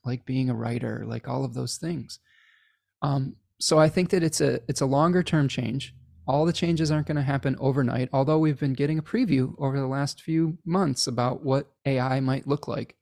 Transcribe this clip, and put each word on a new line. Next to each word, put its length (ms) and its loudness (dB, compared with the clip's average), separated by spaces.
like 220 -6
being 220 -2
a 60 0
writer, 520 -4
like 220 -8
all 160 -2
of 100 -6
those 220 -6
things?" 420 -8
Um, 340 -2
so 200 4
I 100 8
think 220 0
that 120 2
it's 200 0
a, 260 2
it's 140 -2
a 40 0
longer 360 4
term 260 2
change. 460 -6
All 180 2
the 80 2
changes 380 2
aren't 160 0
gonna 160 -2
happen 360 0
overnight, 540 0
although 260 4
we've 220 2
been 140 0
getting 240 0
a 40 -4
preview 560 0
over 220 -2
the 60 -2
last 340 -4
few 460 -2
months 400 0
about 360 -2
what 280 0
A 120 2
I 220 0
might 260 -2
look 220 -2
like. 340 -8